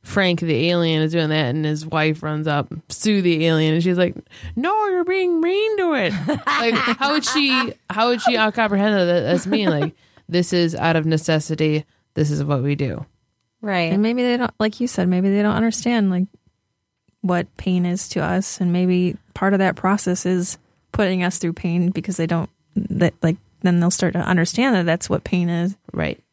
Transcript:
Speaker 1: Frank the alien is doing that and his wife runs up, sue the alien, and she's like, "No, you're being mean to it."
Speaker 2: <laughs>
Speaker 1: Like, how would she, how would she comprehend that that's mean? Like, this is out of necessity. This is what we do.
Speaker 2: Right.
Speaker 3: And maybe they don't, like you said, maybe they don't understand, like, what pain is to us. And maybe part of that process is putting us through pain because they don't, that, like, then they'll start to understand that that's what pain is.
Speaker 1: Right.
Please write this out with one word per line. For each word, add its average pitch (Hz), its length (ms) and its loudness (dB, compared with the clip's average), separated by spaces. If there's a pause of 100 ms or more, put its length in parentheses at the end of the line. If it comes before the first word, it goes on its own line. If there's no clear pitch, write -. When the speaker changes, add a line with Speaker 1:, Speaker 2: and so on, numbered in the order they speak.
Speaker 1:
Frank 180 380 0
the 160 300 0
alien 165 320 2
is 156 100 -2
doing 160 180 0
that 147 240 0
and 156 100 -2
his 151 220 -4
wife 156 360 -2
runs 151 240 -4
up, 147 260 -2 (180)
sue 208 320 0
the 165 240 2
alien, 160 280 2
and 170 80 0
she's 180 140 0
like, 180 180 0 (400)
"No, 403 340 0
you're 359 160 0
being 359 360 0
mean 403 380 0
to 349 160 0
it." 214 180 0
Speaker 2:
<laughs> 180 340 -4
Speaker 1:
Like, 233 280 0
how 240 380 0
would 302 120 0
she, 262 480 0 (160)
how 220 200 0
would 240 120 0
she - 160 2
comprehend 214 580 2
that 175 280 4
that's 170 240 0
mean? 202 240 2
Like, 151 240 0 (340)
this 170 240 0
is 170 220 2
out 165 220 0
of 156 100 0
necessity. 156 800 0 (280)
This 151 160 2
is 147 140 -2
what 143 180 0
we 143 140 0
do. 127 280 -4 (560)
Speaker 2:
Right. 180 320 0
Speaker 3:
And 202 100 2
maybe 240 200 0
they 247 140 2
don't, 247 240 -2
like 214 180 0
you 240 80 -2
said, 180 220 0
maybe 185 220 2
they 202 120 2
don't 208 140 2
understand, 226 540 0
like, 180 160 0 (960)
what 180 340 -2
pain 180 300 0
is 180 240 -4
to 175 120 -4
us. 180 380 -2
And 180 120 2
maybe 180 440 2 (180)
part 196 180 0
of 196 60 2
that 185 160 2
process 185 520 0
is 180 300 0 (360)
putting 185 320 0
us 180 140 -2
through 165 160 -2
pain 175 360 0
because 180 260 -4
they 165 120 -2
don't, 165 200 -2 (280)
that, - 460 0
like, 165 140 2 (260)
then 175 180 4
they'll 170 100 4
start 175 220 0
to 175 80 -2
understand 190 560 2
that 170 100 0
that's 170 240 0
what 175 140 -2
pain 180 240 0
is. 170 280 -2 (160)
Speaker 1:
Right. - 300 -4 (100)